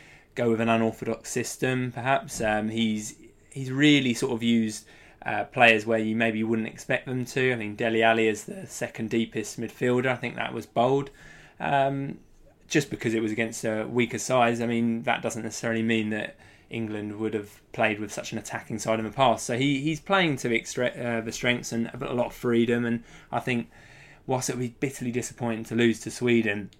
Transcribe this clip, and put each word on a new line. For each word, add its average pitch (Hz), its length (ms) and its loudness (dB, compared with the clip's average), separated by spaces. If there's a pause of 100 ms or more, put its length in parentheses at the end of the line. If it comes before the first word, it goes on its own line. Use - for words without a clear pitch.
(360)
go 120 140 0
with 113 100 4
an 117 100 2
unorthodox 113 600 0
system, 127 640 -2
perhaps. 135 480 -2
Um, 107 280 2
he's, 110 460 -2 (360)
he's 131 200 -8
really 139 420 6
sort 123 200 -2
of 113 80 -2
used 113 440 2 (400)
uh, 107 200 -2
players 113 400 6
where 113 140 2
you 110 160 0
maybe 113 280 2
wouldn't 110 240 0
expect - 380 -4
them 127 200 -4
to. 131 260 0
I 123 40 0
mean, 104 200 -6
Dele 113 280 2
Alli 113 240 6
is 104 180 -2
the 98 220 -12
second 117 420 -8
deepest 113 500 -2
midfielder. 123 480 0
I 127 80 0
think 120 200 -8
that 120 180 -6
was 117 120 -8
bold. 131 440 0 (500)
Um, 139 600 0 (480)
just 147 220 2
because - 240 -2
it 113 80 2
was 110 100 0
against 113 340 -4
a 110 200 -2
weaker 120 320 0
side, 120 440 2
I 117 40 -2
mean, 117 380 0
that 120 180 0
doesn't 113 220 -6
necessarily 113 400 -4
mean 113 280 0
that - 260 -6 (320)
England 107 500 -6
would 110 140 -2
have 104 260 -6 (140)
played 107 260 2
with 104 140 -8
such - 180 -8
an 113 60 -4
attacking 113 420 -8
side 113 180 0
in 110 60 -2
the 107 80 -6
past. 120 340 2
So 120 120 -2
he, 139 240 0
he's 151 180 -2
playing 180 380 2
to 120 180 0
extra-, 123 320 -2
uh, 120 320 -4
the 113 140 -6
strengths 120 400 -2
and 113 200 -2
a 135 200 -6
lot 120 140 0
of 110 60 -10
freedom. 120 520 2
And 117 180 -2 (260)
I 120 120 -4
think, 120 280 -2 (560)
whilst 127 240 -2
it 131 60 -2
would 123 60 -4
be 120 180 -6
bitterly 131 320 -4
disappointing 113 540 -4
to 113 100 -6
lose 117 240 4
to 113 120 -10
Sweden, 107 580 2 (100)